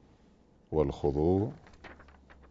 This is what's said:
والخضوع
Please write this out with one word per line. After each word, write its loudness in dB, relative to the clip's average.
والخضوع 0